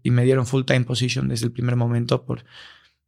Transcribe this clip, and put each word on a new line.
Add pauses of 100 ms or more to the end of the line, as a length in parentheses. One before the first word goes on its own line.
y
me
dieron
full-time
position
desde
el
primer
momento
por, (640)